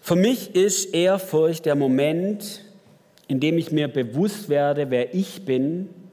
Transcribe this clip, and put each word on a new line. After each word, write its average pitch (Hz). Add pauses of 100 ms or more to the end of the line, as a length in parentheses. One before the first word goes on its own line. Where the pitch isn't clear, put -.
Für -
mich 220
ist 196
Ehrfurcht 170
der 151
Moment, 147 (640)
in 135
dem 156
ich 160
mir 147
bewusst 143
werde, 143
wer 123
ich 185
bin 147 (240)